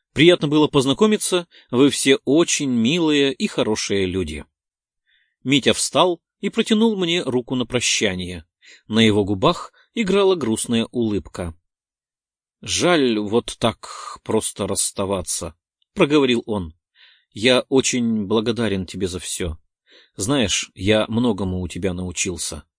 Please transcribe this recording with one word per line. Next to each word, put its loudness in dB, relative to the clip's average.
«Приятно 4
было 4
познакомиться, 2
вы 6
все 2
очень 2
милые 2
и -4
хорошие -2
люди». -4
Митя 6
встал 2
и -2
протянул 2
мне 0
руку -2
на -2
прощание. -2
На 2
его 4
губах -2
играла 2
грустная -2
улыбка. -4
«Жаль 2
вот -2
так -6
просто -4
расставаться», -4
проговорил 2
он. -6
«Я 2
очень 0
благодарен -2
тебе -6
за -6
все. -8
Знаешь, -2
я 2
многому -2
у -6
тебя -6
научился». -8